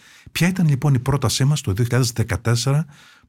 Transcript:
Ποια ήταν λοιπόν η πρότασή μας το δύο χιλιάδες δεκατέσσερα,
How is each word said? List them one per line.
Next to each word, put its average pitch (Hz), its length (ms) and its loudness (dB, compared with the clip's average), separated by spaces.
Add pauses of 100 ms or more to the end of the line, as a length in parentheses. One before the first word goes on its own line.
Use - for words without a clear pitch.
(320)
Ποια 170 160 0
ήταν 185 200 2
λοιπόν 139 260 2
η 120 40 2
πρότασή 131 460 0
μας 143 160 0
το - 120 -4
δύο 110 120 0
χιλιάδες 120 280 0
δεκατέσσερα, 117 760 -2 (420)